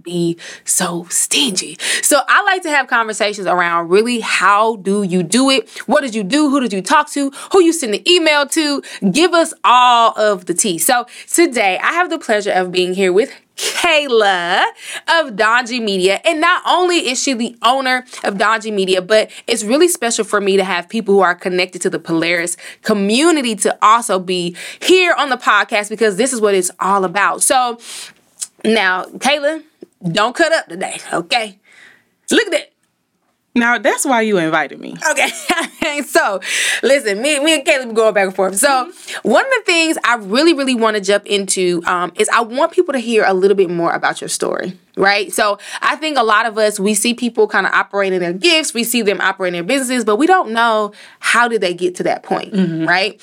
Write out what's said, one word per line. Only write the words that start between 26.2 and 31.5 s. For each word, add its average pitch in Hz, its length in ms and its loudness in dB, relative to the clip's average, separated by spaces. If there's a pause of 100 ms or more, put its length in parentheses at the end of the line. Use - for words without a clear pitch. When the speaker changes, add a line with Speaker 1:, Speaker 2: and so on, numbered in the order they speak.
Speaker 1:
is 226 80 -6
what 202 140 2
it's 180 240 0
all 190 260 2
about. 185 380 0
So 247 340 2 (880)
now, 190 400 2
Kayla, 294 580 -2 (480)
don't 311 240 0
cut 320 180 2
up 311 140 0
today, 180 300 -10 (140)
okay? 214 480 -4 (720)